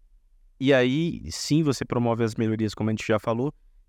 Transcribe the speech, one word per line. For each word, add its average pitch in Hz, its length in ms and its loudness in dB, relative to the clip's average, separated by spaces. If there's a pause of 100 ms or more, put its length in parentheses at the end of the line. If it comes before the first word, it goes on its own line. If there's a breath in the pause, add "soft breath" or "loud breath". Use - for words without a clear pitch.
(600)
E 135 140 4
aí, 131 480 2 (100)
sim, - 300 0
você 143 240 0
promove 120 380 0
as 110 120 -2
melhorias, 110 380 -2
como 107 160 -2
a 110 40 0
gente - 140 -6
já 110 120 2
falou, 120 340 -4 (360)